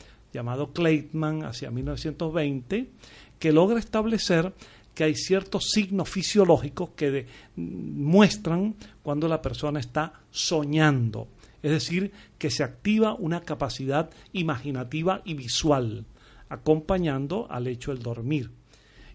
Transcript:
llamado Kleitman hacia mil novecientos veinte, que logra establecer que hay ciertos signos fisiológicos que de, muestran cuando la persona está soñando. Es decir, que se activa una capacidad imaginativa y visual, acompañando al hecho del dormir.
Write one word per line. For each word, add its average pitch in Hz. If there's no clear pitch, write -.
llamado 127
Kleitman 156
hacia 131
mil 127
novecientos 151
veinte, 151
que 160
logra 196
establecer 208
que 156
hay 156
ciertos 190
signos 196
fisiológicos 175
que 143
de, 131
muestran 175
cuando 151
la 160
persona 147
está 151
soñando. 143
Es 147
decir, 175
que -
se 135
activa 214
una 170
capacidad 143
imaginativa 147
y 165
visual, 123
acompañando 156
al 123
hecho 127
del 123
dormir. 117